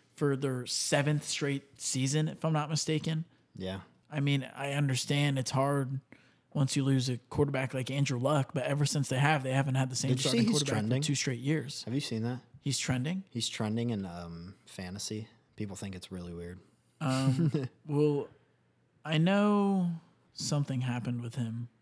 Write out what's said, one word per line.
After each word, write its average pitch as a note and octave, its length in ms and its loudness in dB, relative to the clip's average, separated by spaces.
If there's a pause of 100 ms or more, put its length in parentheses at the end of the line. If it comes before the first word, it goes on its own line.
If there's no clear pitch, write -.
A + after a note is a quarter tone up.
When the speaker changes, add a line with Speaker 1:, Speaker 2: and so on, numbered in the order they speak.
(140)
Speaker 1:
for C#3+ 220 2
their B2+ 300 -2
seventh D3 600 0
straight C#3 380 -2 (160)
season, C#3 480 0
if - 160 -8
I'm D#3+ 80 2
not D3+ 180 0
mistaken. D#3+ 540 0 (320)
Speaker 2:
Yeah. F#2 240 -6 (320)
Speaker 1:
I D3+ 80 -2
mean, C#3 260 2 (100)
I C#3 160 -4
understand C#3+ 680 2
it's A#2+ 100 -4
hard C3+ 480 0 (540)
once C#3+ 240 2
you C#3 80 2
lose C3+ 240 4
a B2 80 -2 (140)
quarterback C#3 440 0
like C3 160 -4
Andrew C3+ 280 0
Luck, C3+ 360 2
but C3 100 0
ever C#3+ 200 2
since C#3+ 240 0
they C3 100 0
have, D3 240 4
they C3 100 -2
haven't C3+ 240 2
had C3 140 2
the B2+ 60 -6
same C3+ 140 0
Speaker 2:
Did B2+ 80 4
you - 40 -2
see C#3 60 2
Speaker 1:
starting A3+ 180 4
Speaker 2:
he's A#3 60 4
Speaker 1:
quarterback C#3+ 220 2
Speaker 2:
trending? A2+ 280 2
Speaker 1:
for D3+ 60 0
two C#3+ 80 2
straight B2 240 -2
years. C#3 440 -2
Speaker 2:
Have A2+ 100 -4
you C#3+ 60 2
seen A2+ 240 -2
that? B2+ 140 -2 (220)
Speaker 1:
He's C3+ 180 -2
trending? D3 520 -2
Speaker 2:
He's - 180 -2
trending A#2 420 0
in, G2+ 140 -2
um, F2 500 -10 (120)
fantasy. G#2 600 -8 (300)
People G2 200 -6
think G2 180 -8
it's F2+ 180 -12
really F2 220 -10
weird. E2+ 240 -10 (420)
Speaker 1:
Um, C3+ 760 2
Speaker 2:
<laughs> - 100 -20
Speaker 1:
well, D3 420 2 (760)
I D#3 140 0
know G3 720 4 (440)
something C#3 480 0
happened B2 400 -2
with A#2+ 140 -8
him, A#2 320 -4 (140)